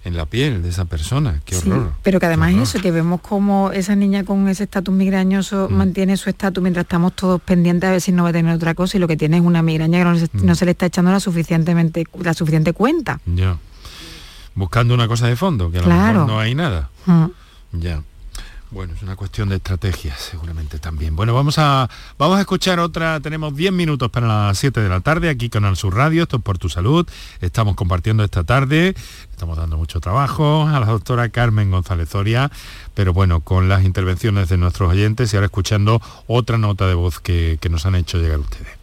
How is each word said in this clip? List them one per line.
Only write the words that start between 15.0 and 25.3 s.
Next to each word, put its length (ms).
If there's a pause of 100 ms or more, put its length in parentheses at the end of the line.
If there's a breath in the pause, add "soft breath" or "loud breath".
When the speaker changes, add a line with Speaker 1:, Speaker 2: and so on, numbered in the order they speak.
Speaker 1:
cosa 180
de 80
fondo, 380
que 60
a 20
lo 60
Speaker 2:
Claro. 340
Speaker 1:
mejor 80
no 100
hay 160
nada. 360 (160)
Speaker 2:
Mm. 180 (560 soft breath)
Speaker 1:
Ya. 220 (680 loud breath)
Bueno, 240
es 80
una 140
cuestión 340
de 60
estrategia, 600
seguramente 600
también. 360
Bueno, 200
vamos 240
a, 320 (260 loud breath)
vamos 220
a 20
escuchar 400
otra, 400
tenemos 340
diez 160
minutos 400
para 160
las 300
siete 240
de 80
la 120
tarde, 280
aquí 220